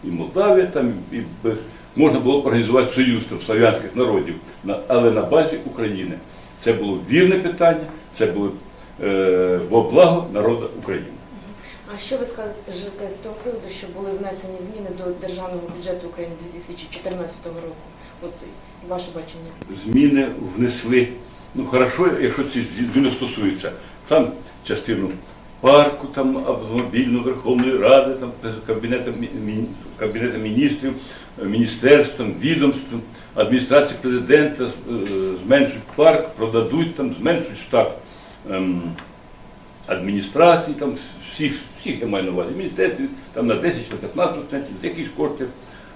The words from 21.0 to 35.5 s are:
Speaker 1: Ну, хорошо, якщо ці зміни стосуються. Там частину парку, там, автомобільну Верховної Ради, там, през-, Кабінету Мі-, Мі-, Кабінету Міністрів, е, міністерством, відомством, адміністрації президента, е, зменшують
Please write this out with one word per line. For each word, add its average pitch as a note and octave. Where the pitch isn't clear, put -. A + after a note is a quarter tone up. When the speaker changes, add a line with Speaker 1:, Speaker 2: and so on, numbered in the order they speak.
Speaker 1:
Ну, B2+
хорошо, B2+
якщо B2+
ці A#2
зміни C3
стосуються. G2
Там -
частину F#2+
парку, C#3+
там, C3
автомобільну A#2+
Верховної B2+
Ради, C3
там, A#2+
през-, A2+
Кабінету A#2
Мі-, A2+
Мі-, G#2+
Кабінету A2
Міністрів, C3
е, -
міністерством, A#2
відомством, C3+
адміністрації B2+
президента, B2+
е, A2
зменшують C3+